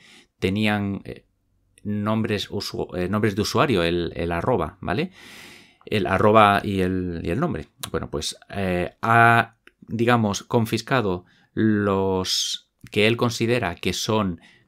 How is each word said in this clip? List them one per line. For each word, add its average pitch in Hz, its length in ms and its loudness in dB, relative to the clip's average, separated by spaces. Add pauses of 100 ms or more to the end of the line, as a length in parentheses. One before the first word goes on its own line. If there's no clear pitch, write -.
(380)
tenían, 101 640 -2
eh, - 220 -14 (580)
nombres 104 680 -2
usu-, - 440 -6
eh, 90 140 -2
nombres 107 260 0
de 107 60 0
usuario, 113 400 0
el, 85 340 -2
el 85 160 -4
arroba, 85 500 -2
¿vale? 139 300 -4 (720)
El 104 200 -2
arroba 101 580 6
y 98 180 0
el, 90 420 -2
y 85 80 -2
el 95 80 -2
nombre. 135 300 -4 (200)
Bueno, - 220 -6
pues, - 260 -6 (120)
eh, 90 520 -4
ha, 117 560 4 (300)
digamos, 113 560 0
confiscado 110 840 0 (280)
los 98 1160 0 (220)
que 104 160 4
él 117 100 2
considera 117 580 -2
que 90 180 -4
son 101 480 -2 (260)